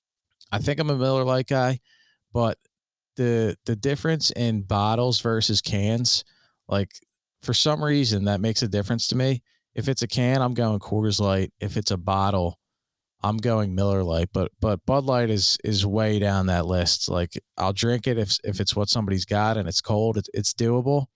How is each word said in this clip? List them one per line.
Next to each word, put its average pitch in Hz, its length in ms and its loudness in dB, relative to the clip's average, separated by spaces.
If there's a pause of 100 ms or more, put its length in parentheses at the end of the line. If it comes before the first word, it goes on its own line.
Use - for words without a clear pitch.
(520)
I 104 60 0
think 143 200 -2
I'm 151 120 0
a 143 60 0
Miller 131 280 2
Lite 127 240 0
guy, 131 320 0 (520)
but 117 260 0 (580)
the, 117 480 0
the 117 100 -2
difference 143 560 -2
in 113 320 -2
bottles 110 580 0
versus 113 400 0
cans, 110 640 0 (460)
like, 101 240 -2 (500)
for 120 120 -2
some 151 300 2
reason 127 400 2
that 101 160 2
makes 110 220 0
a 117 60 0
difference 104 400 -2
to - 80 -2
me. 131 240 0 (340)
If 110 140 -4
it's 131 140 -2
a 117 60 -4
can, 131 340 2
I'm 123 120 0
going 113 260 0
Coors 107 400 0
Light. 95 400 2
If 101 160 -4
it's 110 160 -2
a 98 40 0
bottle, 95 640 0 (640)
I'm 107 140 0
going 107 380 0
Miller 98 280 0
Lite. 85 300 0
But, - 180 -2 (100)
but 104 240 0
Bud 135 200 0
Light 123 260 0
is, 101 320 0
is 98 240 0
way 107 320 2
down 98 280 2
that 87 200 2
list. 87 420 0
Like, 87 260 -2 (220)
I'll 95 180 -2
drink 117 340 -2
it 117 100 0
if, 104 240 0
if 101 160 -4
it's 101 160 -2
what 104 140 0
somebody's 95 380 0
got 107 300 0
and 104 120 -2
it's - 120 -2
cold, 107 360 0
it's, 101 180 -4
it's - 200 0
doable. 123 600 0